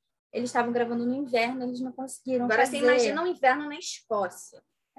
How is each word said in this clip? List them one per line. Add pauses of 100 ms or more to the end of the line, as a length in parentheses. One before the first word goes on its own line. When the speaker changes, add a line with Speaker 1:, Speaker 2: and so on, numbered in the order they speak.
(320)
Speaker 1:
eles
estavam
gravando
no
inverno,
eles
não
conseguiram
Speaker 2:
Agora
Speaker 1:
fazer.
Speaker 2:
você
imagina
o
inverno
na
Escócia. (360)